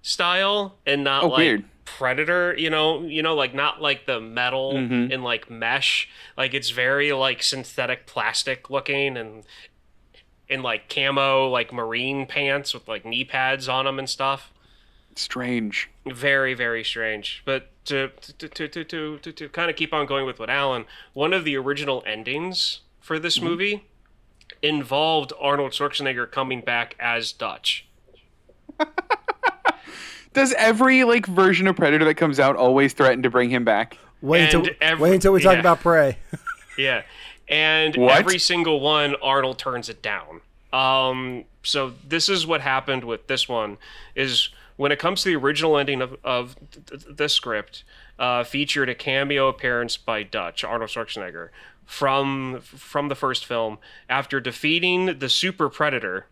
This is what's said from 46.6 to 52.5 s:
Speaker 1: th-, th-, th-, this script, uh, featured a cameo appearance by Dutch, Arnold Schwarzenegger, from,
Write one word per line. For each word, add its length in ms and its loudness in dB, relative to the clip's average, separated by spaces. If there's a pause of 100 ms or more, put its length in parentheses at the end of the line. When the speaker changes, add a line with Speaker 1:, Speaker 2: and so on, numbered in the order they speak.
Speaker 1:
th-, 140 -20
th-, 200 -18
th-, 100 -20
this 180 -2
script, 520 -4 (340)
uh, 240 0
featured 460 -2
a 60 -6
cameo 520 0
appearance 480 -2
by 280 -4
Dutch, 420 -8
Arnold 240 -4
Schwarzenegger, 580 -10 (380)
from, 760 -2